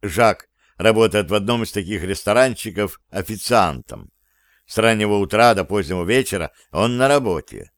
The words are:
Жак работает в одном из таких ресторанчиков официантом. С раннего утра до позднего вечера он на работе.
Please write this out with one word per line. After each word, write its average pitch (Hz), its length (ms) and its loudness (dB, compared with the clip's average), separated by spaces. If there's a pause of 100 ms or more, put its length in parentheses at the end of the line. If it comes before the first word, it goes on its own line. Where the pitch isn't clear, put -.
Жак 101 480 0 (300)
работает 104 520 4
в 98 40 -2
одном 110 280 0
из 110 100 -8
таких 95 320 -6
ресторанчиков 104 1040 -2
официантом. 95 1000 -2 (560)
С - 120 -6
раннего 107 380 2
утра 107 360 4
до 95 140 0
позднего 92 380 -4
вечера 107 480 -2 (200)
он 113 240 -2
на 127 100 0
работе. 101 720 -2